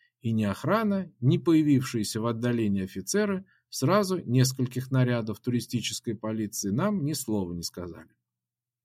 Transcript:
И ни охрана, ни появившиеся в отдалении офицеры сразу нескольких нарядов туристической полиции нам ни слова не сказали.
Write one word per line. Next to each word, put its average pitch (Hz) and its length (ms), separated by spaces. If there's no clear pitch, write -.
И 117 100
ни 110 120
охрана, 190 760
ни 139 180
появившиеся 131 840
в 113 60
отдалении 113 560
офицеры 98 600
сразу 185 540
нескольких 127 680
нарядов 120 480
туристической 113 760
полиции 107 540
нам 175 340
ни 147 100
слова 98 400
не 85 100
сказали. 85 460